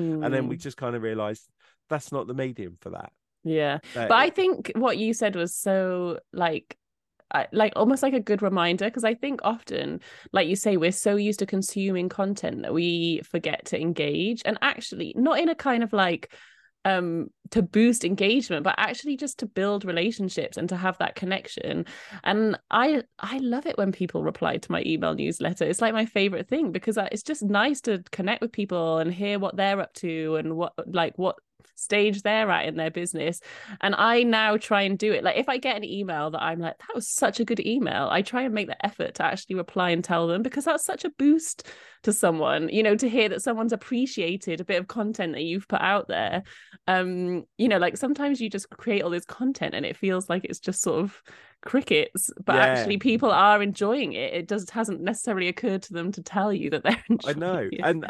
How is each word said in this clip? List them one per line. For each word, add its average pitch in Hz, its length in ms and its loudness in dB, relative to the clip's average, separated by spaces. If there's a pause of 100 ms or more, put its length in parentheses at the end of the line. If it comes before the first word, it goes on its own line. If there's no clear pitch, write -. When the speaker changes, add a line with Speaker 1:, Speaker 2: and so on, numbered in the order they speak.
(220)
Speaker 1:
And 135 120 0
then 135 140 0
we 160 80 -4
Speaker 2:
Mm. - 20 -10
Speaker 1:
just 151 200 -12
kind 120 180 -4
of 117 60 -4
realised 110 480 -4 (400)
that's 151 220 -6
not 127 160 -4
the 123 60 -6
medium 117 460 -6
for - 120 -14
that. - 200 -14 (320)
Speaker 2:
Yeah. 156 360 0 (140)
Speaker 1:
That 117 160 -2
Speaker 2:
But 226 80 8
I 262 120 6
Speaker 1:
it - 0 -
Speaker 2:
think 370 460 0
what 233 220 2
you 220 160 0
said 208 220 0
was 175 200 -2
so, 185 640 0 (140)
like, 165 440 -2 (560)
I, 143 180 0
like, 214 240 2
almost 262 280 4
like 262 100 4
a 262 80 2
good 202 200 0
reminder, 185 480 2
'cause 226 140 -6
I 220 100 2
think 277 300 -6
often, 170 560 -4 (320)
like 190 160 2
you 185 80 2
say, 196 220 2
we're 170 160 4
so 202 220 2
used 208 240 0
to 202 60 0
consuming 190 640 -2
content 202 540 -4
that - 100 -4
we 170 500 0
forget - 420 -4
to - 140 -4
engage. 160 680 0
And 214 160 0
actually, - 560 -4
not 285 220 4
in 339 100 2
a 320 60 0
kind 247 280 0
of, 220 100 -6
like, 185 400 2 (520)
um, 180 420 0 (240)
to 226 100 4
boost 226 440 4
engagement, 196 580 2
but 185 140 2
actually 254 400 -2
just 277 220 -8
to 254 60 -6
build 202 380 0
relationships 185 720 -2
and 175 120 -2
to 180 80 -4
have 185 220 0
that - 160 -2
connection. - 720 -4 (380)
And 214 340 2 (140)
I, 262 320 2 (160)
I 247 200 -6
love 254 260 -2
it - 120 -4
when 196 140 2
people 175 320 -2
reply 156 340 -2
to - 140 -8
my - 140 -2
email - 280 0
newsletter. 156 520 -2
It's, - 160 0
like, 226 120 2
my 220 120 0
favourite 196 420 0
thing, 269 240 0
because 214 260 -2
I, 196 140 0
it's 214 120 -6
just 294 200 -6
nice 208 380 2
to 196 300 -2
connect 196 300 -2
with 233 120 -4
people 170 460 0
and 165 140 0
hear 202 240 -2
what 190 200 -4
they're 196 240 2
up - 140 -8
to 160 420 -2
and 160 180 -2
what, 170 180 -2 (140)
like, 170 300 0
what 180 180 0 (400)
stage 208 480 2
they're 214 280 2
at 165 140 2
in 160 100 -4
their 160 160 -2
business. 170 480 -4 (420)
And 202 140 2
I 233 280 4
now 220 340 4
try 208 260 2
and 196 140 0
do 214 160 2
it. 147 100 0
Like, 180 140 2
if 269 120 0
I 254 80 0
get 247 180 -2
an 208 80 -6
email 170 480 -4
that 156 100 -4
I'm 165 180 -2
like, 165 200 -6
"That - 160 -10
was 240 140 -6
such - 300 2
a 233 60 2
good 214 140 -2
email," 202 520 0
I 180 120 4
try 254 200 -4
and 247 100 -2
make 208 140 -2
the - 180 -10
effort - 300 -4
to - 80 -4
actually 185 320 -2
reply 180 360 0
and 170 120 2
tell 170 240 2
them, 175 160 2
because 262 220 -2
that's 302 200 0
such - 200 -6
a 349 60 -2
boost 302 560 2 (360)
to 208 100 4
someone, 156 560 2
you 214 140 4
know, 208 120 6
to 240 140 2
hear 220 200 4
that 185 140 -4
someone's 233 300 0
appreciated 196 880 -2
a 180 40 -8
bit 185 140 0
of 190 80 -6
content 208 460 -4
that 139 100 -4
you've 170 240 -4
put - 140 0
out 190 260 2
there. 104 360 0 (440)
Um, 180 580 0 (120)
you 240 100 4
know, 208 120 4
like, 175 180 2
sometimes 285 440 0
you 220 80 -4
just 196 220 -8
create 202 320 -2
all 170 80 0
this 175 140 -2
content 254 500 -4
and 131 100 -4
it - 120 -4
feels 185 320 0
like 180 160 -2
it's - 140 -8
just - 220 -4
sort - 220 0
of - 180 -8 (420)
crickets, - 680 0 (140)
but 156 100 4
Speaker 1:
Yeah. - 80 8
Speaker 2:
actually 202 340 4
people 226 340 2
are 202 300 8
enjoying 208 520 0
it. 120 200 -4
It 170 160 -4
just 202 220 -4
hasn't 214 300 -4
necessarily 190 460 -2
occurred 190 360 -2
to - 100 -16
them 170 200 -4
to 170 100 -12
tell 202 300 0
you 160 180 -2
that - 120 -2
they're - 220 2
<laughs> - 40 -2 (140)
Speaker 1:
I 143 100 -2
know. 156 380 -2
Speaker 2:
enjoying - 160 -4
it. - 20 4
Speaker 1:
And, 165 200 0